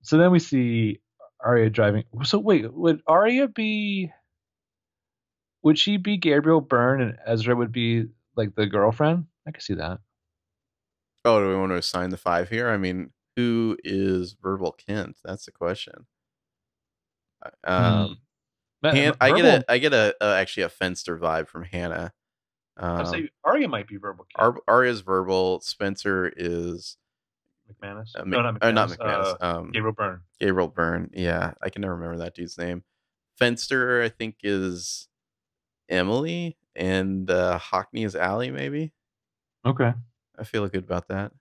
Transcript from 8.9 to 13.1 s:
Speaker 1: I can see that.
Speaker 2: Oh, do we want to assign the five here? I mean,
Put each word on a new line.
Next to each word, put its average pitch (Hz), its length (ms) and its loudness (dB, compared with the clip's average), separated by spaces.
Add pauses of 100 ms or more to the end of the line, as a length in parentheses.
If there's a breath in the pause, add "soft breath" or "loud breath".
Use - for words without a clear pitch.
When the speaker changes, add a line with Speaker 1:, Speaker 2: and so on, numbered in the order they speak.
Speaker 1:
I 156 40 -12
can - 100 -20
see - 140 -8
that. 85 240 -8 (1300)
Speaker 2:
Oh, 113 160 6
do 98 80 2
we 95 60 2
want 95 160 0
to 90 60 0
assign 90 320 -4
the 90 80 -6
five 87 320 0
here? 117 200 -2
I 107 80 0
mean, 92 340 -4 (240)